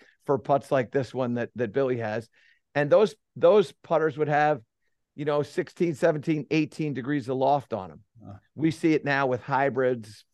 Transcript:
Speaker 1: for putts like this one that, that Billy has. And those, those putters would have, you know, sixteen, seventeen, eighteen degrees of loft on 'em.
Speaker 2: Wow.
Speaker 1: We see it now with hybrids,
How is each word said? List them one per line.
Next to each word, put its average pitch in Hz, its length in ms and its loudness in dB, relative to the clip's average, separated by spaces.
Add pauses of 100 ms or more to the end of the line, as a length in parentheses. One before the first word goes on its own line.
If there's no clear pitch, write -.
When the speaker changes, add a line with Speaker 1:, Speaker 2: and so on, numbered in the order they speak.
(260)
Speaker 1:
for 139 120 2
putts - 320 0
like 131 200 0
this 139 240 -2
one 123 200 -2
that, 117 200 -4
that 110 180 -4
Billy 131 260 0
has. 110 300 -6 (460)
And 147 160 0
those, 190 240 4 (220)
those 180 360 4 (100)
putters 156 360 0
would 151 100 -2
have, 151 320 2 (540)
you 147 100 -10
know, 147 180 0
sixteen, 170 520 -4
seventeen, 151 560 0
eighteen 151 420 -2
degrees 131 380 -4
of 131 80 -2
loft 135 340 0
on 95 180 -8
'em. 76 100 -20 (200)
Speaker 2:
Wow. 104 160 -18 (180)
Speaker 1:
We 156 160 0
see 160 220 0
it 147 120 2
now 139 240 0
with 123 140 -4
hybrids, 127 920 -2